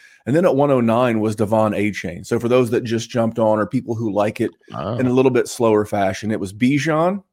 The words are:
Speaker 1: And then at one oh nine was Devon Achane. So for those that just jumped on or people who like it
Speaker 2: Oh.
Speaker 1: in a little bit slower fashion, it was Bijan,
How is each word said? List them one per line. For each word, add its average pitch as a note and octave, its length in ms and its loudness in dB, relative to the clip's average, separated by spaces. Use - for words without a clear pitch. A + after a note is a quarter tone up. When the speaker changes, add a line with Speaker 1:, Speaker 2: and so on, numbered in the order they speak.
Speaker 1:
And A#2+ 100 0
then F3+ 80 4
at C3+ 120 4
one C#3+ 140 2
oh C3 100 4
nine A#2 400 2
was G#2+ 160 0
Devon A2 360 2
Achane. F#2+ 540 -6
So A#2 120 -2
for A#2+ 100 -4
those B2 220 2
that A#2 120 0
just A2+ 260 -4
jumped A2+ 300 -2
on G#2+ 200 2
or G#2 80 0
people A#2 280 -4
who A2 180 -4
like G#2 280 -2
it A2 100 0
Speaker 2:
Oh. F2+ 260 -6
Speaker 1:
in B2+ 80 0
a B2 60 0
little C3 180 4
bit A#2+ 180 0
slower G#2+ 380 2
fashion, G2+ 440 -2
it G#2 100 -4
was F#2+ 120 -8
Bijan, C#3+ 720 0